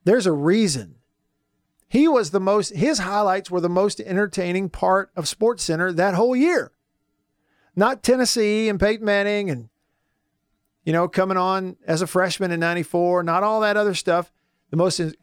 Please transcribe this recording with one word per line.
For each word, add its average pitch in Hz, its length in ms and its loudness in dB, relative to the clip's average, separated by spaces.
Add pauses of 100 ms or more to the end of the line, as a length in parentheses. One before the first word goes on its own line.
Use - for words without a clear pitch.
There's 196 240 2
a 170 40 2
reason. 151 680 0 (880)
He 285 200 4
was 240 220 2
the 190 100 0
most, 196 360 0
his 226 240 0
highlights 196 500 -2
were 180 120 -2
the 170 80 0
most 190 300 0
entertaining 190 680 -4
part 190 460 0
of 165 100 -6
SportsCenter 180 680 -2
that 185 180 2
whole 233 220 2
year. 302 360 2 (1040)
Not 220 280 0
Tennessee 220 680 2
and 196 100 -2
Peyton 214 260 0
Manning 202 440 0
and, 120 200 -8 (1120)
you 156 100 -2
know, 175 140 2
coming 190 300 0
on 185 400 -2 (100)
as 165 160 -2
a 170 40 -2
freshman 185 440 -2
in 170 80 -2
ninety-four, 175 640 0
not 170 180 0
all 214 200 0
that 208 140 2
other 208 200 0
stuff. 175 360 -2 (380)
The 156 80 -4
most 175 220 2
en-, 160 240 -4